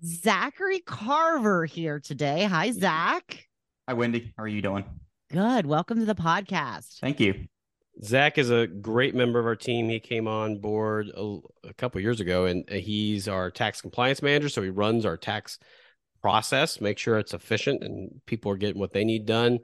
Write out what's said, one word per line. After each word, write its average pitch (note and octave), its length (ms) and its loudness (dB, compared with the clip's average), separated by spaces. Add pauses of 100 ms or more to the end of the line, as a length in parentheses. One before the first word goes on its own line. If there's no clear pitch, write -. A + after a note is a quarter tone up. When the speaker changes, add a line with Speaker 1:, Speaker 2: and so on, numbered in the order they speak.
Speaker 1:
Zachary A3 800 0
Carver A#3+ 840 0
here D3+ 340 -4
today. D3 440 0
Hi, F#3+ 260 2
Zach. F#3 760 -2 (400)
Speaker 2:
Hi, C3 60 -2
Wendy. A#2 460 0
How A2 60 -8
are A2 40 -4
you G#2+ 140 -4
doing? G2 240 -2 (460)
Speaker 1:
Good. G3+ 340 2
Welcome E3+ 320 0
to A3 60 2
the G#3+ 100 0
podcast. E3 880 -2
Speaker 2:
Thank C#3+ 180 -2
you. G2 300 2 (560)
Speaker 3:
Zach C3+ 340 4
is B2 120 4
a A#2 180 4
great A2 480 0
member A#2+ 240 2
of A2+ 60 2
our A2+ 100 0
team. A#2 320 -2
He A2+ 100 -2
came A2+ 300 -4
on A2 300 -2
board G#2+ 580 -2
a, G2+ 220 -6 (260)
a - 100 -16
couple B2 260 -4
years A2 200 0
ago, F2+ 240 2
and F2+ 240 0
he's G#2 580 -2
our F#2 240 -2
tax G#2+ 300 -4
compliance B2+ 420 0
manager. D3 260 2
So A#2+ 140 -2
he F#2+ 60 -2
runs G#2+ 360 2
our E2+ 120 0
tax - 420 -6 (640)
process, A2 580 2
make G#2 180 0
sure A2 200 2
it's - 160 -4
efficient A2+ 480 -2
and G2+ 440 -10
people G#2 260 -2
are G2 40 -2
getting G2 220 -2
what F#2+ 140 -4
they G2+ 120 2
need A2 220 0
done. A#2 380 4